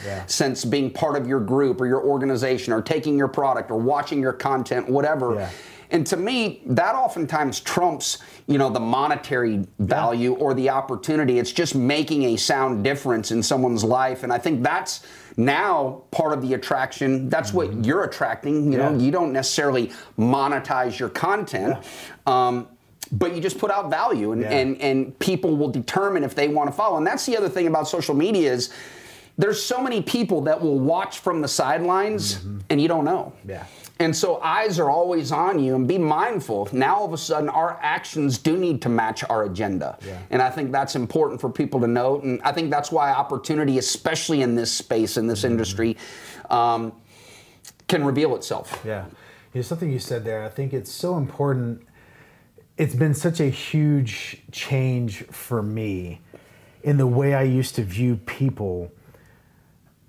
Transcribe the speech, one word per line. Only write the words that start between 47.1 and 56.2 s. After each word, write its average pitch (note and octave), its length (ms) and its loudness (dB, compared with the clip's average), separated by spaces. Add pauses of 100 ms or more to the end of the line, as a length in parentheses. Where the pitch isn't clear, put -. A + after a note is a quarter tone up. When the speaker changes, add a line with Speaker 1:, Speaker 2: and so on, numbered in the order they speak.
Speaker 2:
can D#3+ 160 2
reveal C#3 320 2
itself. - 500 -8
Speaker 1:
Yeah. G2+ 200 -6 (480)
You B2+ 60 -4
know, - 20 -2
something E3 280 -4
you C3 100 -2
said A#2 260 -6
there, A2 180 -4
I G#2+ 60 -8
think C3+ 240 -6
it's - 180 -6
so F3+ 240 -4
important. C3 680 -2 (960)
It's D3+ 180 0
been D3 180 4
such E3 260 0
a D3+ 100 2
huge C#3+ 920 0 (100)
change B2 800 -2
for - 320 -4
me G2+ 560 -6 (640)